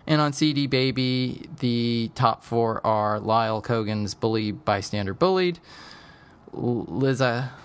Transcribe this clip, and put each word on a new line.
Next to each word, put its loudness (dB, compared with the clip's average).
And 4
on 2
C 2
D 0
Baby, 0
the 0
top 2
four 0
are 2
Lyle 2
Kogan's -2
Bully 0
Bystander -2
Bullied, 0
L-, -2
Liza -2